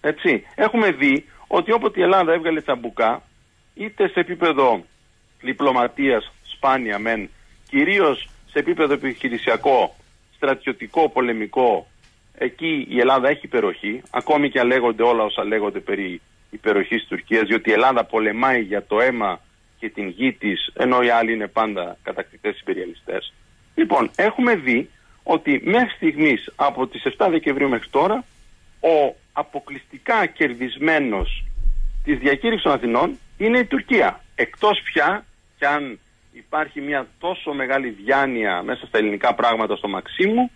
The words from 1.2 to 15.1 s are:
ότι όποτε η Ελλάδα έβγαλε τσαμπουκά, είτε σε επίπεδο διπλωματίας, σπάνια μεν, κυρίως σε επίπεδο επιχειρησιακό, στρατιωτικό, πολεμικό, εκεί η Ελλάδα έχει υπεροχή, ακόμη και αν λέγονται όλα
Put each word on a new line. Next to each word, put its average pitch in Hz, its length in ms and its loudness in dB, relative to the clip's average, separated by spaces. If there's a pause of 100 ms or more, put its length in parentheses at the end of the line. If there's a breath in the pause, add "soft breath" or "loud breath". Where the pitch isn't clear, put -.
ότι 175 240 0
όποτε 220 280 0
η 180 40 4
Ελλάδα 175 300 4
έβγαλε 160 280 0
τσαμπουκά, 120 600 -2 (520)
είτε 202 340 -2
σε - 120 -2
επίπεδο 143 680 0 (560)
διπλωματίας, 127 920 0 (120)
σπάνια 123 560 -2
μεν, 107 300 -4 (400 soft breath)
κυρίως 160 600 0 (220)
σε 147 80 -2
επίπεδο 151 340 0
επιχειρησιακό, 120 1040 0 (400)
στρατιωτικό, 135 720 -2
πολεμικό, 117 800 0 (500)
εκεί 151 520 -4
η 123 100 0
Ελλάδα 131 300 4
έχει 147 160 -2
υπεροχή, 107 640 -2
ακόμη 143 400 0
και 131 100 -2
αν 120 80 2
λέγονται 120 360 2
όλα 117 200 4